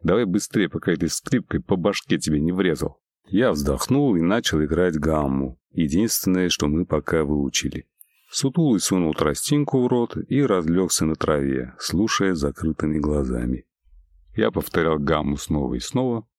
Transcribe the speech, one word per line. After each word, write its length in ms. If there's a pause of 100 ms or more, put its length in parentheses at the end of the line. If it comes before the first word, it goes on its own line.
Давай 220
быстрее, 440
пока 240
этой 160
скрипкой 520
по 160
башке 420
тебе 220
не 120
врезал». 480 (260)
Я 260
вздохнул 640
и 40
начал 420
играть 360
гамму, 600 (140)
единственное, 800
что 180
мы 160
пока 400
выучили. 640 (440)
Сутулый 500
сунул 340
тростинку 680
в 40
рот 300 (120)
и 140
разлегся 600
на 100
траве, 640
слушая 560
с 40
закрытыми 600
глазами. 680 (720)
Я 140
повторял 480
гамму 380
снова 380
и 60
снова, 460 (120)